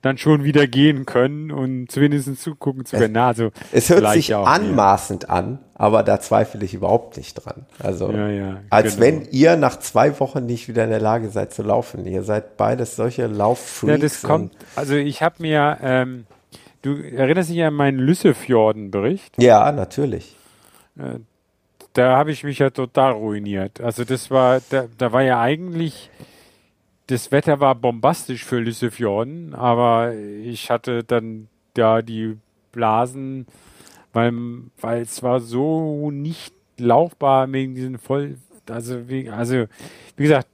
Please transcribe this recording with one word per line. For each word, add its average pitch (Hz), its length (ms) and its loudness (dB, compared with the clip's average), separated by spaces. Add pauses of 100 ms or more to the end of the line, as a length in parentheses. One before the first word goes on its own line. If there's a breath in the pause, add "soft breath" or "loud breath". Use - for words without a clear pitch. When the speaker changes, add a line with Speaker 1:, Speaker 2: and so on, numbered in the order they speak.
Speaker 1:
dann 131 160 -2
schon 151 260 4
wieder 147 240 4
gehen 135 380 4
können 147 440 0
und 131 400 -6
zumindest 143 520 0
zugucken 139 420 -6
zu - 140 -6
Speaker 2:
Es, 110 40 4
Speaker 1:
können. 107 120 2
Na, 120 140 4
also 113 240 0 (200 loud breath)
Speaker 2:
es - 160 2
hört 170 120 6
Speaker 1:
vielleicht 107 160 4
Speaker 2:
sich 110 200 2
Speaker 1:
auch, 101 100 2
ja. 120 60 6
Speaker 2:
anmaßend 107 800 2
an, 98 300 -2 (160)
aber 107 280 4
da 101 160 2
zweifle 107 460 0
ich 92 80 -8
überhaupt 95 420 0
nicht - 200 -16
dran. - 300 -16 (140)
Also, 95 320 -4
Speaker 1:
Ja, 104 160 -4
ja, 98 300 -6 (120)
Speaker 2:
als 107 280 2
Speaker 1:
genau. 117 80 4
Speaker 2:
wenn 151 260 2
ihr 156 240 6
nach 143 240 0
zwei 139 400 0
Wochen 131 260 -4
nicht 117 220 -8
wieder 113 160 -2
in 110 60 -2
der 110 100 -2
Lage 110 300 -2
seid 101 240 -6
zu 107 100 -8
laufen. 104 420 -2
Ihr 95 180 -6
seid 107 340 -6
beides 117 400 -2
solche 120 300 -4
Lauffreaks 107 640 -2
Speaker 1:
Ja, 151 60 2
das 147 260 -2
kommt, 170 320 -2
Speaker 2:
und - 40 -20 (160 loud breath)
Speaker 1:
also 139 200 -2
ich 143 280 -2
hab 165 160 -2
mir, 151 420 0
ähm, 127 440 -2 (560 soft breath)
du 139 160 -4
erinnerst 147 520 0
dich 170 140 -2
an 156 100 2
meinen 139 260 2
Lüssefjorden-Bericht? 117 1400 0
Speaker 2:
Ja, 120 300 8
natürlich. 123 640 -6 (640 soft breath)
Speaker 1:
Äh, 127 220 -10 (720)
da 127 240 4
hab 147 100 2
ich 151 160 -8
mich 143 160 -8
ja 135 120 2
total 131 420 2
ruiniert. 104 640 -6
Also 120 240 -6
das 120 280 -6
war, 131 280 4 (100)
da, 131 180 -2 (100)
da 117 160 -2
war 127 80 4
ja 127 180 2
eigentlich, 165 680 -4 (1000 soft breath)
das 123 240 -4
Wetter 143 280 2
war 135 160 4
bombastisch 120 680 -2
für 123 140 -4
Lüssefjorden, 120 960 -4
aber 120 640 2
ich 107 560 -12
hatte 117 320 -2
dann 110 440 -4 (260)
da 113 280 4
die 110 360 -8 (340)
Blasen, 123 720 -2 (680 soft breath)
weil, 117 180 2 (480)
weil 117 220 -6
es 113 200 -12
war 123 180 0
so 147 720 -4
nicht 143 420 -10 (240)
laufbar 135 760 2
wegen 131 240 -4
diesen 127 240 -8
voll, 143 380 -6 (320)
also 120 400 -10
wie, 131 200 -8
also 120 360 -2 (500 loud breath)
wie - 80 -4
gesagt 147 300 4